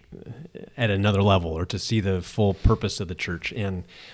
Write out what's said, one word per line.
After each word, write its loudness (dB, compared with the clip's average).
at 2
another 4
level 4
or -4
to -4
see -2
the 0
full 0
purpose 0
of -8
the -8
church. -8
And -4